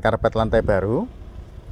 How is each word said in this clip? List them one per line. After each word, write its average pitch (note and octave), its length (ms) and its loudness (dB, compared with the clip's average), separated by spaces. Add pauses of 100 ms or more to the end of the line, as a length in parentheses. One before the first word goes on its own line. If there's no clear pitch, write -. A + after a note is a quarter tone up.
karpet A2 320 2
lantai A2 240 2
baru. G#2+ 480 2 (640)